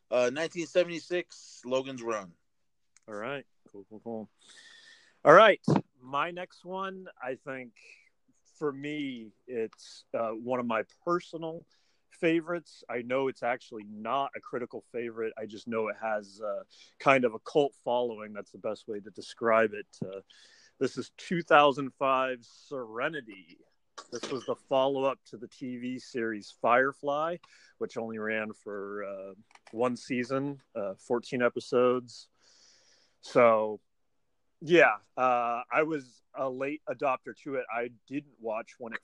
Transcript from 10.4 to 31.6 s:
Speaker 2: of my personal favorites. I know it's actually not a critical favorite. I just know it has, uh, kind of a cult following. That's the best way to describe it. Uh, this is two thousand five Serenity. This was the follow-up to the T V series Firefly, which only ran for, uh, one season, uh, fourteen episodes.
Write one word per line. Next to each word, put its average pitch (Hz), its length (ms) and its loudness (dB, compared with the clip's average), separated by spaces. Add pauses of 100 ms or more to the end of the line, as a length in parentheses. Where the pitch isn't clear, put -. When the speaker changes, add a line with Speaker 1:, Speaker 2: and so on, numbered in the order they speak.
Speaker 2:
of 123 40 -2
my 110 180 0 (200)
personal 170 600 -4 (460)
favorites. 165 800 -2
I 120 120 -4
know 131 260 0
it's - 160 -6
actually 120 460 -4
not 113 480 -4
a - 20 -10
critical 120 540 -8
favorite. 113 440 -6
I 110 80 -8
just 107 220 -12
know 113 220 -2
it 104 120 -8
has, 107 400 -6
uh, 101 220 -6 (340)
kind 135 280 6
of 110 80 2
a 110 60 -10
cult 143 340 2 (100)
following. 117 480 -2
That's 104 200 -14
the - 60 -20
best 104 300 -8
way 104 140 -8
to 101 100 -18
describe 113 600 2
it. 104 140 -12 (140)
Uh, 95 200 -10 (580)
this 131 180 -2
is 127 200 -10
two 175 240 -4
thousand 147 580 6
five 131 420 0
Serenity. 113 1160 -10 (540)
This - 180 -8
was 127 160 -8
the 120 100 -4 (120)
follow-up 135 600 0
to 113 100 -18
the 110 100 -14
T 127 300 -12
V 123 220 -8
series 110 600 -6
Firefly, 139 760 2 (400)
which 113 200 -8
only 113 200 -8
ran 110 340 -4
for, 101 540 -10
uh, 98 280 -12 (380)
one 120 240 0
season, 135 640 -4 (140)
uh, 101 200 -6
fourteen 123 460 -2
episodes. 123 840 0 (920)